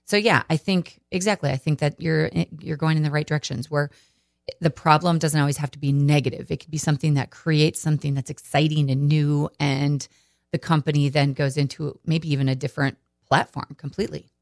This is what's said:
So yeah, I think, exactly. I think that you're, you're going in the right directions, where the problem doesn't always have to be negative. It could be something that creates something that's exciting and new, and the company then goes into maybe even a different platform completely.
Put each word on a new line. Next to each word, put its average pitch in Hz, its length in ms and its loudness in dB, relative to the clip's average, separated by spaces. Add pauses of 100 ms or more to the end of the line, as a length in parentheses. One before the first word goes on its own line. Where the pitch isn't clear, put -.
So 202 100 -2
yeah, 208 340 4
I 160 60 4
think, - 440 -2 (100)
exactly. 185 400 -2
I 135 60 -2
think 151 220 -2
that 147 220 -4
you're, 160 300 0 (300)
you're 160 160 -8
going 160 200 0
in 151 60 2
the 151 80 0
right 151 160 -2
directions, 143 440 -4
where 147 200 0 (680)
the 165 100 2
problem 165 480 2
doesn't 156 220 0
always 143 180 2
have 139 140 -4
to 143 60 -20
be 139 140 0
negative. 143 580 2
It 156 100 -4
could - 100 -20
be 151 80 -6
something 147 360 0
that 131 160 -2
creates 156 500 0
something 147 340 -2
that's 139 160 -6
exciting 151 600 0
and 139 180 2
new, 147 400 2 (100)
and 143 480 0 (460)
the - 60 -4
company 147 500 0
then 143 240 0
goes 139 240 -2
into 143 500 -4
maybe 160 260 -2
even 135 160 0
a 131 60 0
different 135 440 -4 (280)
platform - 520 -2
completely. - 480 -8 (160)